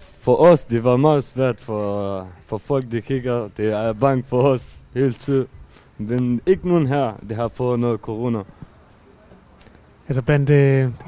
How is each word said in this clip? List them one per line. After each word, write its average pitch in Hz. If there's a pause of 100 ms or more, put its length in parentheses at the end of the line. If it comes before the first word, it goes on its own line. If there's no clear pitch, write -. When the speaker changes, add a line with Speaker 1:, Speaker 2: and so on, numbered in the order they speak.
(200)
Speaker 1:
for 123
os, 170
det 117
var 123
meget 143
svært 127
for, 101 (180)
for 110
folk, 131
der 117
kigger. 120
Det 107
er 110
bange 127
for 127
os 131 (100)
hele 127
tiden. 135 (500)
Men 120
ikke 180
nogen 170
her, 131 (160)
der 110
har 117
fået 123
noget 117
corona. 113 (1600)
Speaker 2:
Altså 135
blandt, 143
øh, 139 (180)